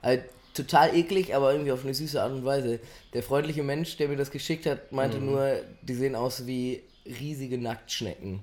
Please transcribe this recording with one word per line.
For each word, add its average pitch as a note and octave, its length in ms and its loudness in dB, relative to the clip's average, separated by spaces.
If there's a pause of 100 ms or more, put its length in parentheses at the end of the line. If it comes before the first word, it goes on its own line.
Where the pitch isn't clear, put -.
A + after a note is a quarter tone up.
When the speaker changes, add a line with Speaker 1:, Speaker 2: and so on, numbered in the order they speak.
Speaker 1:
Halt B2+ 220 2 (280)
total D3 420 6
eklig, F3 400 2
aber C3+ 180 6
irgendwie D3 180 0
auf B2+ 120 -2
eine C3+ 120 -4
süße C#3+ 260 -2
Art A#2 120 0
und C3 120 -6
Weise. B2+ 340 0 (340)
Der A#2+ 100 -2
freundliche D3 400 0
Mensch, D3 340 -2
der D3 120 2
mir C#3+ 80 -2
das C#3 120 0
geschickt D#3 380 -4
hat, - 240 -4
meinte C3+ 280 0
Speaker 2:
Mhm. C3+ 60 -4
Speaker 1:
nur, C3+ 300 2 (260)
die B2+ 140 -6
sehen C3 200 0
aus B2 300 -4
wie B2+ 380 -4 (220)
riesige C3+ 520 -6
Nacktschnecken. G#2+ 840 -6